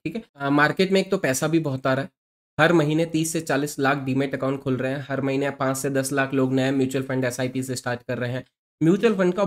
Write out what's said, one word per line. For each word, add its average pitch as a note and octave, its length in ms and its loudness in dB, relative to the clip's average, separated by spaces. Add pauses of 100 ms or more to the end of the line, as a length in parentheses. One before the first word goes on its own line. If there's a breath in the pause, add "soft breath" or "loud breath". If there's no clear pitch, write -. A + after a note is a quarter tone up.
ठीक E3 120 -6
है। A3 60 -8 (140)
अ, C#3 140 0
मार्केट D3 420 4
में F#3+ 80 4
एक F#3 100 -2
तो G3 80 2
पैसा D3+ 300 0
भी E3 120 2
बहुत C3+ 260 -4
आ C3 80 2
रहा C3+ 100 -2
है, F#3 60 -14 (480)
हर E3 140 4
महीने D#3 340 4
तीस D#3+ 260 -2
से D#3+ 80 -2
चालीस D3 380 -2
लाख C#3 200 2
डीमैट C3+ 360 -2
अकाउंट C3 280 -4
खुल C3 140 -2
रहे C3 160 -2
हैं, C#3 160 -6
हर C3+ 120 -4
महीने C3+ 300 0
पाँच C3+ 260 -2
से C#3 140 -2
दस C3+ 220 -2
लाख C3+ 220 0
लोग C3 180 2
नए C3 180 2
म्यूचुअल C3 340 0
फंड C3 200 -2
एसआईपी B2+ 380 -4
से C3 140 -6
स्टार्ट A#2+ 260 -6
कर B2 160 -6
रहे B2 140 -4
हैं। B2+ 120 -8 (360)
म्यूचुअल G3 340 4
फंड F#3 200 2
का G3+ 120 0